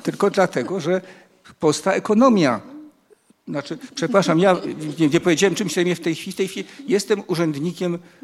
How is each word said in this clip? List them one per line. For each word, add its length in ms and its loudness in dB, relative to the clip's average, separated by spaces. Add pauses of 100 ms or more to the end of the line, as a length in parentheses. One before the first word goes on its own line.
tylko 280 0
dlatego, 500 0
że 200 -2 (600)
polska 320 0
ekonomia, 680 4 (880)
znaczy, 280 -8 (160)
przepraszam, 440 2
ja 180 4 (420)
nie, 100 4
nie 120 2
powiedziałem, 340 2
czym 140 -2
się 60 -6
zajmuję 220 0
w 40 -10
tej 140 -2
chwili. 180 -10
W 40 -18
tej 120 -2
chwili 180 -10 (220)
jestem 380 0
urzędnikiem 720 -2 (260)